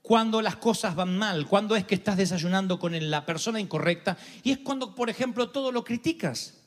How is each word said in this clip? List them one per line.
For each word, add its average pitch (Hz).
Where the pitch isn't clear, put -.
cuando 226
las 208
cosas 208
van 180
mal, 185
cuando 208
es 190
que 196
estás 185
desayunando 185
con 170
el, 156
la 151
persona 214
incorrecta, 170
y 269
es 269
cuando, 262
por 240
ejemplo, 247
todo 262
lo 240
criticas. 233